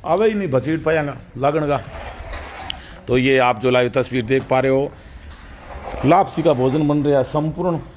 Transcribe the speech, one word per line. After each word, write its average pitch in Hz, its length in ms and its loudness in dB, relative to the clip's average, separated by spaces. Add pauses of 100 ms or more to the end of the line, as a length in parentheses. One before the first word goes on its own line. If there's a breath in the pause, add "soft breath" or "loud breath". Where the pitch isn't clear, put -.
आवे 185 220 2
ही 220 60 2
नहीं 202 140 -4
भसीट 143 360 0
पाएंगा 151 320 0 (220)
लागन 147 300 0
का। 139 140 0 (1300 loud breath)
तो 120 100 2
ये 131 200 4
आप 123 220 4
जो 127 100 2
लाइव 123 200 4
तस्वीर 123 340 -2
देख 131 260 0
पा 131 100 2
रहे 135 120 2
हो, 135 200 0 (1120 loud breath)
लापसी 165 380 2
का 156 100 4
भोजन 135 340 2
बन 147 160 0
रहा 143 140 2
है 127 60 2
संपूर्ण 156 560 -2 (180)